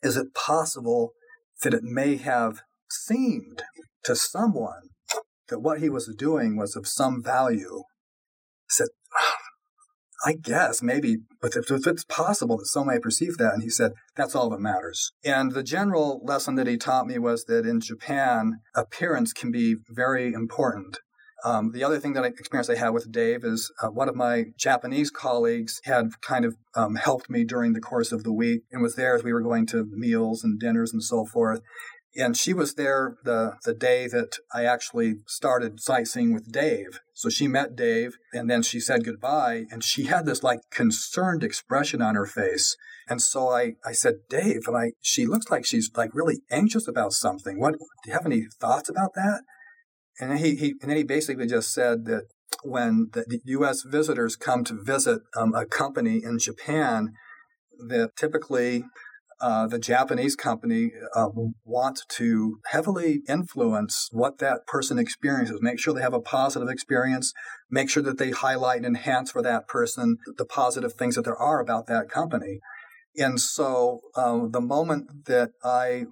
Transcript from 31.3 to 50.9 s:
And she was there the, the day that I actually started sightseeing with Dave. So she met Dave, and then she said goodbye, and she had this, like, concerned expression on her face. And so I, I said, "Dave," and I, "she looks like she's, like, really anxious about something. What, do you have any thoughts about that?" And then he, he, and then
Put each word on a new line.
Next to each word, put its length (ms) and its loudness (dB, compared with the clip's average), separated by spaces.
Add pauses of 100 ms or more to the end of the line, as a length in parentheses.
And 180 2
she 180 0
was 220 0
there 500 0
the, 380 0
the 120 -2
day 320 2
that 300 -2 (140)
I 120 -2
actually 520 0 (120)
started 540 0
sightseeing 520 2
with 180 -4
Dave. 480 -2 (140)
So 160 -4
she 180 0
met 280 0
Dave, 400 0 (180)
and 160 -4
then 140 2
she 160 -2
said 240 0
goodbye, 640 -2
and 140 -10
she 220 -2
had 200 2
this, 160 -2
like, 200 2 (100)
concerned 720 0
expression 580 -2
on 140 2
her 100 0
face. 500 0 (320)
And 140 -2
so 280 2
I, 240 2 (120)
I 60 -6
said, 240 2 (140)
"Dave," 360 0
and 120 0
I, 240 0
"she 260 0
looks 240 0
like 140 0
she's, 300 0
like, 200 -2
really 340 0
anxious 380 2
about 240 -2
something. 480 -4
What, 140 2
do 60 -6 (280)
you 60 -10
have 120 -2
any 200 2 (140)
thoughts 300 0
about 260 0
that?" 260 0 (760)
And 140 -4
then 60 0
he, 180 2
he, 260 0
and 80 -6
then 60 2